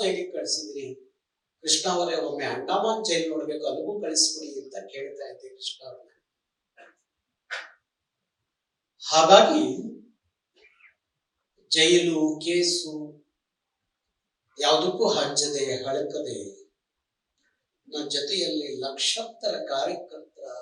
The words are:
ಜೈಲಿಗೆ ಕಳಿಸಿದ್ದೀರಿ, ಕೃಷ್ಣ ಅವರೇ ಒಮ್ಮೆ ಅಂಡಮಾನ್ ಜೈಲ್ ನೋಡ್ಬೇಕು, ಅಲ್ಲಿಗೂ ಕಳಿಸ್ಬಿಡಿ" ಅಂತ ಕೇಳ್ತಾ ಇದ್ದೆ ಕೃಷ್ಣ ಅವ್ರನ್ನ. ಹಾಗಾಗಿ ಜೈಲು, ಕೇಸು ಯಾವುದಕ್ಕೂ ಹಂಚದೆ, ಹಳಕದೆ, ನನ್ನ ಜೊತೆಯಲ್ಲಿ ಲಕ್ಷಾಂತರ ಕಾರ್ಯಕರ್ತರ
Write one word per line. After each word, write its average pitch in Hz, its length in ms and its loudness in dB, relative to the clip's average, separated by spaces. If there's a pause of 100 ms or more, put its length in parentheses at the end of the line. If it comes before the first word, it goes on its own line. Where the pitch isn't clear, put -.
ಜೈಲಿಗೆ - 300 -2
ಕಳಿಸಿದ್ದೀರಿ, 135 600 -6 (680)
ಕೃಷ್ಣ 165 300 0
ಅವರೇ 175 260 0
ಒಮ್ಮೆ - 280 -4
ಅಂಡಮಾನ್ 202 600 -2
ಜೈಲ್ 165 260 0
ನೋಡ್ಬೇಕು, 151 360 -4
ಅಲ್ಲಿಗೂ - 340 -4
ಕಳಿಸ್ಬಿಡಿ" 151 640 -2
ಅಂತ - 280 -16
ಕೇಳ್ತಾ 139 400 -12
ಇದ್ದೆ - 160 -20
ಕೃಷ್ಣ - 400 -12
ಅವ್ರನ್ನ. - 220 -20 (3000)
ಹಾಗಾಗಿ - 920 6 (1700)
ಜೈಲು, 160 680 4
ಕೇಸು 160 880 -2 (1400)
ಯಾವುದಕ್ಕೂ 165 480 4
ಹಂಚದೆ, 143 760 -2
ಹಳಕದೆ, 113 720 -6 (1300)
ನನ್ನ - 200 -6
ಜೊತೆಯಲ್ಲಿ 151 720 -4
ಲಕ್ಷಾಂತರ - 840 -4
ಕಾರ್ಯಕರ್ತರ - 840 -8 (160)